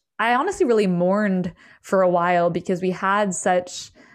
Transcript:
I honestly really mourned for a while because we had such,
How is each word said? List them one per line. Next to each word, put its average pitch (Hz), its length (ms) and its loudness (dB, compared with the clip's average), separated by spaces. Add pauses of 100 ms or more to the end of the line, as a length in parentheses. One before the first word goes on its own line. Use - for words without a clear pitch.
(180)
I 226 160 2
honestly 359 300 0
really 226 220 2
mourned 185 640 0 (300)
for 196 180 0
a 185 80 4
while 175 400 2
because 175 320 -4
we 185 100 -2
had 196 440 -2
such, - 580 -4 (220)